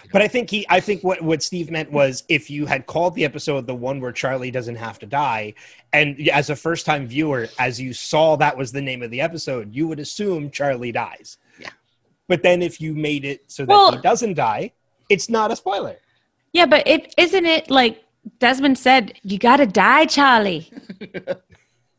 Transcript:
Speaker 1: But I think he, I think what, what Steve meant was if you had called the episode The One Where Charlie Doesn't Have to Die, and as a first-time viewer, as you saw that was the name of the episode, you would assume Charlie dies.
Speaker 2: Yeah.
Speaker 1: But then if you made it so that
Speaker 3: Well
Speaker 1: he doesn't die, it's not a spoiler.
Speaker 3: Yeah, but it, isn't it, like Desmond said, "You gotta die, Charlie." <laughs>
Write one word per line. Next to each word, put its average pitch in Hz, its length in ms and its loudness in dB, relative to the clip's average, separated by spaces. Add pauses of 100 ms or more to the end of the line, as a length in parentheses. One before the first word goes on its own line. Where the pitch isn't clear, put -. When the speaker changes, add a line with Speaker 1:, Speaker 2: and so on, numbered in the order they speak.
(140)
Speaker 1:
But 196 80 4
I 208 80 2
think 240 200 -4
he, 208 200 -6
I 180 100 6
think 190 240 -4
what, 180 180 -2
what 160 220 -2
Steve 170 260 -6
meant 156 220 -6
was 139 380 0
if 151 200 -2
you 147 160 -6
had 135 200 -4
called 175 280 -2
the 156 120 -4
episode 139 420 -4
The 127 80 -6
One 127 240 -6
Where 127 140 -8
Charlie 131 360 -4
Doesn't 120 280 -8
Have 113 220 -12
to 113 60 -20
Die, 113 480 -4 (380)
and 147 380 0
as 147 200 2
a 147 60 -2
first-time 156 500 -4
viewer, 131 440 -2 (100)
as 123 220 -2
you 131 100 -8
saw 156 460 2
that 147 180 2
was 127 160 -8
the 139 100 -8
name 127 220 -8
of 113 80 -10
the 120 80 -8
episode, 135 560 -6
you 160 140 -2
would 151 100 -8
assume 151 520 -6
Charlie 127 420 -4
dies. 113 440 -8 (220)
Speaker 2:
Yeah. - 120 -16 (580)
Speaker 1:
But 180 140 0
then 180 180 4
if 170 180 -6
you 160 140 -8
made 147 320 -4
it 139 220 -10
so - 160 -10
that 131 60 -8
Speaker 3:
Well 403 220 6
Speaker 1:
he 127 60 -2
doesn't 214 380 0
die, 127 360 -2 (380)
it's 196 180 0
not 220 240 0
a 226 60 -6
spoiler. 370 400 -6 (560)
Speaker 3:
Yeah, 339 140 6
but 285 200 4
it, - 300 2
isn't 349 280 2
it, - 240 0
like 254 320 2 (380)
Desmond 262 380 2
said, 254 460 2
"You 196 160 -6
gotta 262 260 6
die, 226 400 6
Charlie." 220 680 2 (300)
<laughs> 196 100 -18 (880)